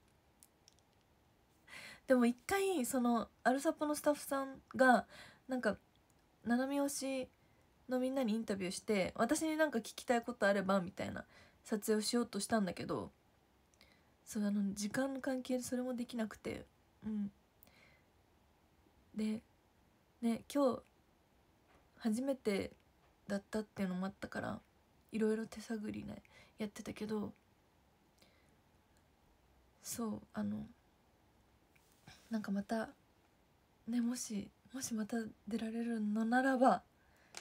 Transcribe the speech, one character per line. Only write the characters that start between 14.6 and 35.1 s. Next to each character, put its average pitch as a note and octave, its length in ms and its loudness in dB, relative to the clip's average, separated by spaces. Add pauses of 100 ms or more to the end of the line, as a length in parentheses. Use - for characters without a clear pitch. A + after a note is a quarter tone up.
時 G3+ 160 -4
間 C4+ 240 0
の C4 60 -6
関 B3+ 220 -2
係 B3+ 160 -2
で B3 40 -6
そ B3 140 -4
れ B3 60 0
も B3+ 120 -4
で A#3+ 100 -4
き A#3+ 120 -10
な A3 100 0
く G#3 100 -10
て。 - 300 -8 (400)
う - 20 -8
ん。 G#3 220 -4 (1800)
で、 G#3+ 260 -2 (800)
ね、 A#3 220 0 (100)
今 C#4 260 4
日、 - 40 -18 (1160)
初 A3+ 240 0
め C#4 120 0
て G3 380 -2 (560)
だ G3+ 80 -4
っ G3 120 -6
た G#3+ 120 -2
っ G#3+ 40 -2
て - 180 -6
い - 20 0
う F#3 40 0
の F3+ 60 -4
も F#3 120 -2
あ - 20 -2
っ G3+ 100 -10
た - 80 -10
か - 140 -8
ら、 - 200 -6 (520)
い A3 80 0
ろ A3 120 4
い A3 40 0
ろ A3 100 -4
手 - 140 -14
探 G#3+ 320 -6
り G#3 120 -8
ね、 G#3 200 -12 (340)
や G#3+ 80 -4
っ G#3 40 -6
て - 120 -14
た G#3 100 -8
け G#3 140 -8
ど、 G#3+ 260 -2 (2500)
そ - 260 -6
う、 G#3 140 -6 (100)
あ G#3+ 100 -4
の、 G#3+ 240 -4 (1600)
な A3+ 80 0
ん G#3 40 -4
か G3+ 80 -4
ま G3+ 120 0
た、 A3+ 260 -2 (960)
ね、 A#3+ 140 0
も A#3+ 160 0
し、 G#3+ 340 -6 (220)
も C4 80 -8
し B3+ 140 -6
ま G#3+ 120 -2
た A#3 120 -2 (280)